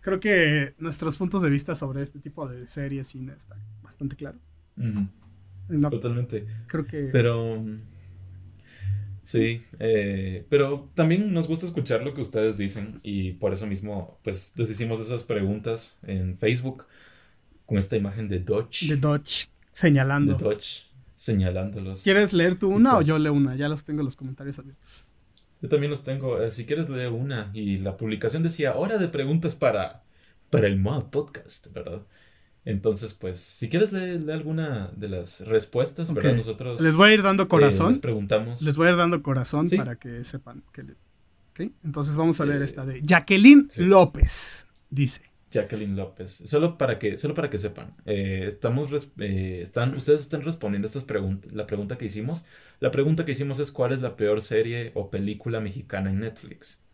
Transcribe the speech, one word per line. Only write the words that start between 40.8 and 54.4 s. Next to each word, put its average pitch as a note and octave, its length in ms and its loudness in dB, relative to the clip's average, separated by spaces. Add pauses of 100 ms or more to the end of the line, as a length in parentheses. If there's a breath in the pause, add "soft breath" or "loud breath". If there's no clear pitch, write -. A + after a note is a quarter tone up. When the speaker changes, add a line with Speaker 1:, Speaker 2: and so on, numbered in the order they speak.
Speaker 1:
le-, C3+ 100 -18 (600)
¿ok? F#3 200 -10 (100)
Entonces D3 340 -4
vamos D#3+ 260 2
a - 20 2
leer C#3+ 160 0
Speaker 2:
Eh, C#3 60 -2
Speaker 1:
esta C3+ 180 -10
de C3 180 -8
Jacqueline G3+ 680 10
Speaker 2:
sí. F3 140 0
Speaker 1:
López, - 840 4 (240)
dice. C3+ 320 -2 (280)
Speaker 2:
Jacqueline G#2+ 460 -2
López. F#2 360 -8 (140)
Solo E3 300 2
para A#2+ 220 0
que, G#2 180 -2
solo D3 160 -4
para - 160 -2
que G#2 100 -4
sepan, F#2+ 360 -8 (120)
eh, F#2+ 420 -2
estamos B2+ 420 -2
res-, D3 300 -4
eh, F#2+ 420 -4
están, A#2+ 320 -2
ustedes D3 280 2
están D3 200 -6
respondiendo G#2+ 440 -4
estas B2+ 180 -8
preguntas, G2 480 -4
la G#2+ 120 -6
pregunta G2+ 320 -6
que A2+ 100 -10
hicimos. A2 380 -8 (360 soft breath)
La C3+ 100 0
pregunta D#3 340 2
que D3 80 -4
hicimos C#3 280 -4
es, C#3+ 100 -4
"¿cuál B2 220 -2
es C3 80 -2
la B2 160 -6
peor G#2+ 240 2